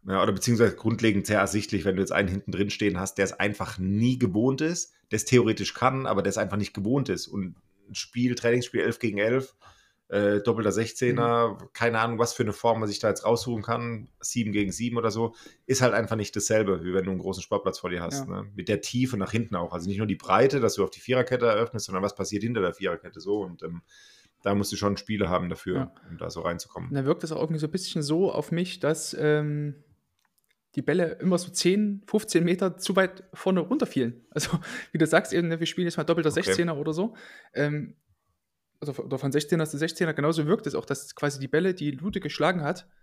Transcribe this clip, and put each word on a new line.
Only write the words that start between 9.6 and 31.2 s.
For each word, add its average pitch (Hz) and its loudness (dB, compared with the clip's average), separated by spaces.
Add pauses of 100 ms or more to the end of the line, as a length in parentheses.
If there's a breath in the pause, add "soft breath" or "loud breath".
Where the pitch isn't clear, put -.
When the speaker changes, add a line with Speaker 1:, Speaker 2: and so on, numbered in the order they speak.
Speaker 1:
äh, 104 4
doppelter 107 2
Sechzehner, 117 2
Speaker 2:
Mhm. - -18
Speaker 1:
keine 117 0
Ahnung, 117 0
was 117 2
für - -2
eine 107 0
Form 113 2
man 107 -2
sich 101 -4
da 113 2
jetzt - -2
raussuchen 117 0
kann, 117 -6 (120)
sieben 110 -2
gegen 101 2
sieben 117 -4
oder 113 0
so, 110 -2 (300 loud breath)
ist 131 2
halt 123 6
einfach 110 0
nicht 104 -4
dasselbe, 98 2
wie 90 -2
wenn 95 2
du 95 -2
einen 92 -2
großen 92 -6
Sportplatz - -2
vor 92 -6
dir 87 -4
hast, 135 -6
Speaker 2:
Ja. 95 -8
Speaker 1:
ne? 101 -14
Mit 101 -6
der 104 2
Tiefe 123 -2
nach 92 -4
hinten 113 -2
auch. 85 -4
Also 87 -6
nicht 98 -4
nur 107 -2
die 98 0
Breite, 131 4
dass 110 2
du 101 2
auf 92 0
die - -20
Viererkette 123 2
eröffnest, 113 2
sondern 95 -2
was 101 -2
passiert 98 -4
hinter 117 0
der 87 2
Viererkette 87 -6
so. 101 -2
Und, 87 -10
ähm, 85 -10 (600 loud breath)
da 101 2
musst 101 0
du 101 -4
schon 101 2
Spiele 101 -2
haben 87 2
dafür, 87 -6
Speaker 2:
Ja. - -4 (180)
Speaker 1:
um 82 -12
da 82 -8
so 82 -8
reinzukommen. 85 -6
Speaker 2:
Und 143 -6
da 135 -2
wirkt 170 0
es 156 -6
auch 156 -2
irgendwie 160 -2
so 151 -2
ein 151 -6
bisschen 180 -4
so 160 2
auf - -4
mich, 180 -2
dass, 156 -2
ähm, 147 0 (920)
die 143 -2
Bälle 175 0
immer 180 2